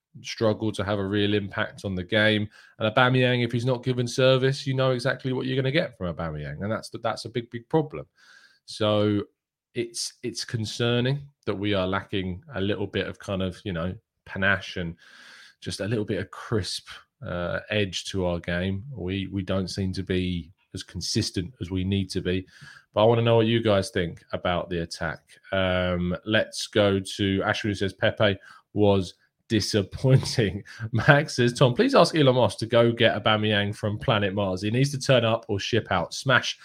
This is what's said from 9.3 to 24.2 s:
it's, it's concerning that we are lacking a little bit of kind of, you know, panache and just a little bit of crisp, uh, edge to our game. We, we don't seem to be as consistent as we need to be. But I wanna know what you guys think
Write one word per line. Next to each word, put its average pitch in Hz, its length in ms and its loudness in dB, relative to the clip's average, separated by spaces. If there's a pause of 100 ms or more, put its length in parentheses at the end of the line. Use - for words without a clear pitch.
it's, - 380 -8 (100)
it's 117 200 -8
concerning 120 760 -2 (240)
that 101 100 -2
we 101 200 -2
are 92 120 2
lacking 95 560 -4 (120)
a 95 60 -2
little 98 260 -2
bit - 200 -2
of 98 120 -12
kind 95 240 -4
of, 90 200 -4
you 98 100 -6
know, 87 200 -4 (320)
panache 98 520 -2
and 85 180 -6 (640)
just - 220 -8
a 95 60 -4
little 107 180 -2
bit 98 140 -2
of - 120 -8
crisp, - 560 -4 (380)
uh, 90 340 -4 (100)
edge 104 360 -2
to 92 200 -2
our 87 140 -2
game. 95 520 -4
We, 95 360 -6
we 95 160 -6
don't 95 260 -2
seem 95 240 -4
to 90 100 -6
be 90 480 -2 (220)
as 92 100 -10
consistent - 800 -4
as 87 80 -8
we 92 140 -4
need 98 260 0
to 92 120 -4
be. 90 260 -2 (460)
But 104 100 4
I - 20 8
wanna 117 160 6
know 117 160 4
what 110 80 6
you 117 160 2
guys 101 300 2
think 85 320 -2 (100)